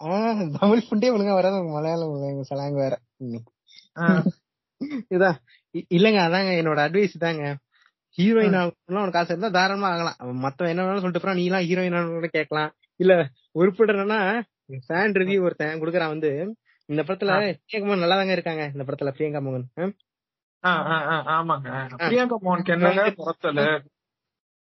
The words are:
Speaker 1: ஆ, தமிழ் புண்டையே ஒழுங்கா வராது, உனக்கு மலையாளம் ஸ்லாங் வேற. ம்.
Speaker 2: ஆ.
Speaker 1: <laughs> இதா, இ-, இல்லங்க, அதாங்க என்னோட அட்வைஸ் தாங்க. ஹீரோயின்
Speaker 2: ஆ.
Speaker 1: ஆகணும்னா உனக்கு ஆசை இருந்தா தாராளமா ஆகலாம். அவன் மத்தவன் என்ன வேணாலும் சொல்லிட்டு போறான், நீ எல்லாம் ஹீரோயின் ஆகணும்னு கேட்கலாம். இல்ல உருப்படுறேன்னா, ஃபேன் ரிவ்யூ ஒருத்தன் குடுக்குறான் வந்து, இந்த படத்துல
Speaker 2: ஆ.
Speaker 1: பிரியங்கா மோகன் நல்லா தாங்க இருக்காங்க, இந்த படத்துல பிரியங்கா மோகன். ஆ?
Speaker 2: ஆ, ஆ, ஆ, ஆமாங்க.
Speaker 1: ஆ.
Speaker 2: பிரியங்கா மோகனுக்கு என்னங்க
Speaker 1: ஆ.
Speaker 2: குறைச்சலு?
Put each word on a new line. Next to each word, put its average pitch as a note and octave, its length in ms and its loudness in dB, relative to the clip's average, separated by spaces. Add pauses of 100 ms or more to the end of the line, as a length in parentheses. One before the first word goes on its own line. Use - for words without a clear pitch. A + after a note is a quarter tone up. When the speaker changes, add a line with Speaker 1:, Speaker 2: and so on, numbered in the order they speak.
Speaker 1:
ஆ, G#3 280 0 (260)
தமிழ் A3 320 4
புண்டையே B3 260 2
ஒழுங்கா G3+ 160 0
வராது, F#3 220 2
உனக்கு F3 180 -4
மலையாளம் D3+ 760 -4
ஸ்லாங் C#3+ 240 -6
வேற. C3+ 240 -2 (180)
ம். A#2+ 220 -10 (580)
Speaker 2:
ஆ. E3 100 -2
Speaker 1:
<laughs> F3 360 2 (680)
இதா, F#3 240 4 (380)
இ-, E3+ 220 -8
இல்லங்க, G#3 240 6
அதாங்க F#3 340 2
என்னோட D#3+ 280 0
அட்வைஸ் F3 380 0
தாங்க. D3+ 400 -4 (580)
ஹீரோயின் G#3 380 4
Speaker 2:
ஆ. F3+ 100 2
Speaker 1:
ஆகணும்னா F3+ 360 -6
உனக்கு F3+ 180 0
ஆசை E3+ 180 0
இருந்தா F3+ 240 0
தாராளமா G3 300 0
ஆகலாம். E3+ 280 -2
அவன் B2+ 240 -8
மத்தவன் C#3 260 -2
என்ன F3 140 -2
வேணாலும் F#3+ 180 -2
சொல்லிட்டு F3+ 200 -2
போறான், F#3+ 160 -2
நீ F3+ 80 0
எல்லாம் F#3 160 0
ஹீரோயின் F3+ 360 0
ஆகணும்னு E3 300 -4
கேட்கலாம். D3+ 480 -2 (220)
இல்ல F3 340 4 (240)
உருப்படுறேன்னா, G3+ 880 2 (260)
ஃபேன் E3+ 440 -2
ரிவ்யூ F#3+ 300 2
ஒருத்தன் D#3+ 380 -2
குடுக்குறான் E3 260 0
வந்து, D#3 500 -2 (300)
இந்த D3 160 -2
படத்துல F#3+ 260 -2
Speaker 2:
ஆ. F#3+ 100 4
Speaker 1:
பிரியங்கா G3 200 -2 (140)
மோகன் G3+ 260 0
நல்லா F3 180 2
தாங்க F#3+ 160 2
இருக்காங்க, E3 420 -4
இந்த C#3 100 -8
படத்துல C#3+ 240 -4
பிரியங்கா D3 340 -4
மோகன். C3+ 500 -6 (720)
ஆ? F3+ 60 2
Speaker 2:
ஆ, D#3 160 0
ஆ, D#3 400 0
ஆ, D#3+ 160 0
ஆமாங்க. D3 260 -2
Speaker 1:
ஆ. C3 180 -6
Speaker 2:
பிரியங்கா A#3 560 0
மோகனுக்கு F3+ 280 0
என்னங்க F3+ 320 4
Speaker 1:
ஆ. G#3+ 40 4
Speaker 2:
குறைச்சலு? D3+ 760 -2 (880)